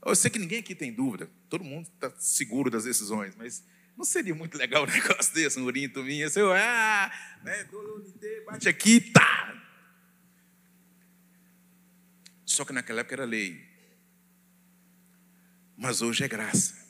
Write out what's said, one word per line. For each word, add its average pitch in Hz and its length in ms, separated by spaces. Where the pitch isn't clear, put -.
eu - 100
sei 240 140
que 226 80
ninguém 202 220
aqui 190 160
tem 135 180
dúvida, 123 360
todo 170 140
mundo 156 260
tá 131 180
seguro 127 520
das 113 140
decisões, 107 520
mas 117 280
não 240 80
seria 233 300
muito 160 220
legal 135 260
um 135 40
<laughs> - 20
negócio - 440
desse, 151 260
um 127 60
urim, 131 240
tumim, 135 320
assim, 151 200
ah, 208 720
né, 196 220
dolorite, - 800
bate - 240
aqui, 226 320
tá! - 540
Só - 180
que 139 80
naquela 120 300
época 123 140
era 135 100
lei. 101 420
Mas 120 260
hoje 117 220
é 139 40
graça. 110 480